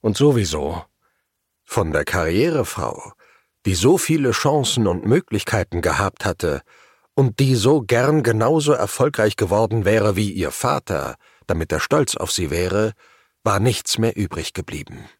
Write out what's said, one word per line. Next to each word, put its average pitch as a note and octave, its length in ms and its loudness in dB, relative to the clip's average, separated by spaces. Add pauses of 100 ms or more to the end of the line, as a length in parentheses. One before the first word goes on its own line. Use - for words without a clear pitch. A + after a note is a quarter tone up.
Und G#2 160 0
sowieso, E2 680 2 (760)
von E2+ 300 -2
der D2 120 0
Karrierefrau, F#2+ 1080 -2 (520)
die G2 100 0
so A#2+ 220 4
viele D3 360 0
Chancen C3+ 560 0
und F2+ 180 -2
Möglichkeiten G#2+ 760 -2
gehabt F2 440 -2
hatte D#2+ 380 -2 (520)
und C3 240 2
die C3 160 4
so C3 280 4
gern B2 420 2
genauso C#3 480 2
erfolgreich A2 640 0
geworden G#2 480 0
wäre G#2 320 2
wie G2+ 160 0
ihr D#2+ 180 -4
Vater, D2+ 680 -4 (300)
damit E2 260 -2
er D#2 80 -2
stolz - 360 0
auf - 160 -6
sie E2 180 -2
wäre, F#2 440 0 (480)
war G2 180 0
nichts - 380 0
mehr A2+ 180 0
übrig E2+ 380 -4
geblieben. - 540 -12 (120)